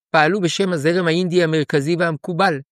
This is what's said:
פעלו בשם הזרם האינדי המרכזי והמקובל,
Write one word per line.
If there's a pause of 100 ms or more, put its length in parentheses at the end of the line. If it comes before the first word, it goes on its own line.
(100)
פעלו
בשם
הזרם
האינדי
המרכזי
והמקובל, (120)